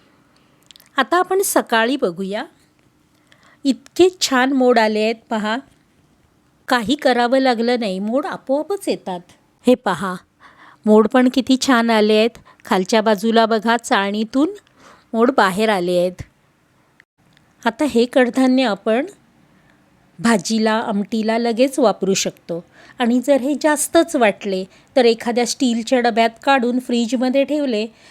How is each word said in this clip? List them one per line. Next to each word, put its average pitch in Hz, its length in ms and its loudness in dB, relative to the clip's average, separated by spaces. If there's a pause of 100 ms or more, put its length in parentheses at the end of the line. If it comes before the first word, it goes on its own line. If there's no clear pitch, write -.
(960)
आता 262 200 0
आपण 381 240 0
सकाळी 233 540 0
बघूया. 196 500 -6 (1200)
इतके 277 420 2 (140)
छान 262 320 0
मोड 247 260 4
आले 214 240 0
आहेत 226 120 0 (140)
पहा. 214 280 -4 (1080)
काही 240 280 -2
करावं 240 440 0
लागलं 247 400 0
नाही, 190 200 -6
मोड 233 260 -4
आपोआपच 311 640 -6
येतात. 185 320 -6 (480)
हे 247 80 6
पहा, 180 400 -6 (680)
मोड 214 220 6
पण 254 260 2
किती 262 240 0 (100)
छान 233 220 2
आले 214 280 2
आहेत. 226 200 0 (280)
खालच्या 208 360 0
बाजूला 220 440 2
बघा, 226 320 0
चाळणीतून 233 720 -2 (640)
मोड 233 240 2
बाहेर 208 320 2
आले 180 280 0
आहेत. 180 240 -2 (1400)
आता 226 200 -2
हे 233 200 0
कडधान्य 254 580 2
आपण 226 420 -2 (1120)
भाजीला, 220 540 0
आमटीला 220 640 -4
लगेच 240 420 0
वापरू 196 340 2
शकतो. 175 520 -6 (340)
आणि 240 280 2
जर 269 140 4
हे 285 200 -2
जास्तच 320 540 0
वाटले 196 500 0 (300)
तर 254 100 4
एखाद्या 233 400 0
स्टीलच्या 233 540 -2
डब्यात 226 440 0
काढून 254 360 2
फ्रीजमध्ये 247 640 -2
ठेवले 262 440 -4 (240)